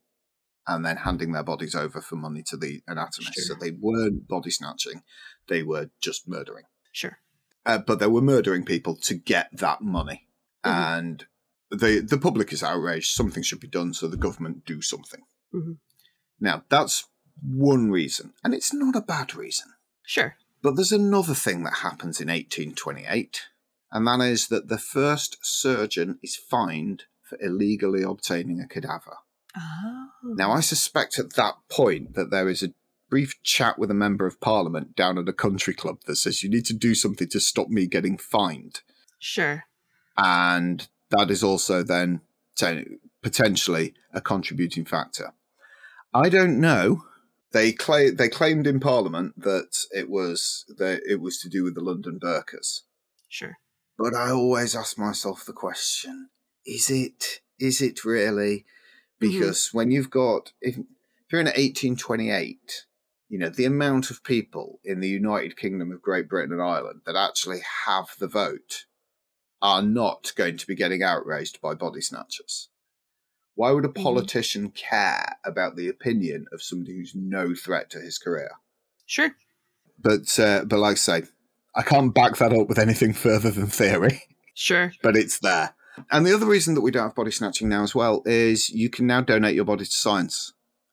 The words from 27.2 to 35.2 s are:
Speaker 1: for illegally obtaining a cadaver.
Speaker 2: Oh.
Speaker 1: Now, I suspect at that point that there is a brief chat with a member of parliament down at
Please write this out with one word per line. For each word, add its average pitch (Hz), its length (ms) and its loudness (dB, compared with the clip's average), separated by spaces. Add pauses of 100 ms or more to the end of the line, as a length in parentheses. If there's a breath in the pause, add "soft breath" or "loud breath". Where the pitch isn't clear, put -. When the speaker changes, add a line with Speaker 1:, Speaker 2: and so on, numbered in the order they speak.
Speaker 1:
for - 180 -16
illegally 101 600 0
obtaining 87 580 -4
a 87 60 -12
cadaver. - 520 -12 (380)
Speaker 2:
Oh. 202 500 -12 (180)
Speaker 1:
Now, 202 260 2
I 139 100 4
suspect - 580 0
at - 160 -4
that 107 200 2 (160)
point 95 440 2
that 92 160 -2
there 95 180 2
is 92 140 -2
a 92 100 -4 (360)
brief 135 340 -2
chat - 360 2
with 107 120 -2
a 104 40 0
member 101 320 2
of - 140 -6
parliament 85 560 0
down 92 220 2
at 87 100 -4